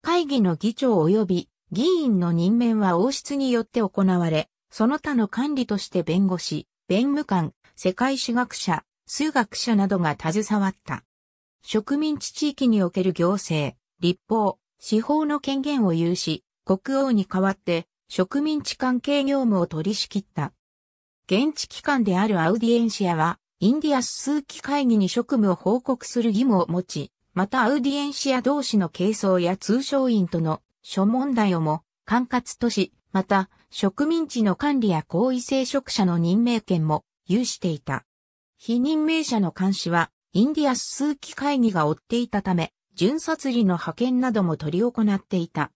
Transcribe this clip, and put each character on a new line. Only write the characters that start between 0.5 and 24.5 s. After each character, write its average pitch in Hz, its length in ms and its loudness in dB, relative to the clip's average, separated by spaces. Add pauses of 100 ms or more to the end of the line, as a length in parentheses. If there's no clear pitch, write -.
議 220 180 -2
長 233 300 2
及 202 200 4
び 180 240 -2 (220)
議 185 140 -2
員 311 340 2
の 175 140 0
任 175 240 2
免 233 220 2
は 185 180 2
王 233 160 2
室 - 240 -6
に 269 140 0
よ 233 100 2
っ 220 60 -6
て 240 160 -2
行 196 240 0
わ 175 240 2
れ、 156 180 -2 (220)
そ 220 160 0
の 294 120 0
他 294 160 -6
の 220 140 2
管 285 260 -2
理 254 120 -2
と 208 100 -2
し - 140 -8
て 180 120 -2
弁 180 240 2
護 180 120 0
士、 - 280 -6 (200)
弁 247 280 0
務 294 120 -4
官、 175 260 0 (240)
世 185 160 -2
界 262 240 0
史 240 160 -4
学 247 220 -2
者、 - 300 -2 (220)
数 302 260 -2
学 240 220 -2
者 226 220 0
な 196 100 4
ど 190 120 0
が 160 200 0
携 208 440 0
わ 190 60 0
っ 190 60 -4 (120)
た。 - 180 -8 (580)
植 220 360 -2
民 302 180 -2
地 - 160 -10
地 302 180 -2
域 269 180 0
に 214 140 4
お 175 80 0
け 190 120 -2
る 185 100 0
行 170 200 0
政、 156 440 -4 (240)
立 175 180 0 (120)
法、 214 280 0 (200)
司 214 240 -2
法 302 240 0
の 294 140 -2
権 277 200 -4
限 269 240 0
を 180 80 2
有 165 220 2
し、 - 280 -6 (220)
国 226 320 -2
王 269 160 2
に 202 140 2
代 185 160 -2
わ 196 80 2
っ 196 80 -6
て 170 280 -2 (220)
植 190 320 -2
民 302 220 -2
地 - 160 -10
関 254 220 0
係 285 240 0
業 277 160 0
務 214 200 2
を 175 60 0
取 160 240 -4
り 214 40 -2
仕 - 140 -6
切 202 120 -4
っ - 40 -20 (100)
た。 147 200 -6 (720)
現 262 280 0
地 - 140 -10
機 - 140 -16
関 277 200 0
で 185 160 2
あ 202 80 2
る 196 140 0
ア 165 100 2
ウ 226 80 0
デ 226 100 0
ィ 233 100 4
エ - 20 2
ン 233 80 0
シ 208 220 -2
ア 170 40 0
は、 160 240 0 (220)
イ 208 120 4
ン 302 80 0
デ 311 80 -2
ィ 285 80 2
ア 247 60 0
ス - 280 -4
枢 294 120 0
機 - 200 -18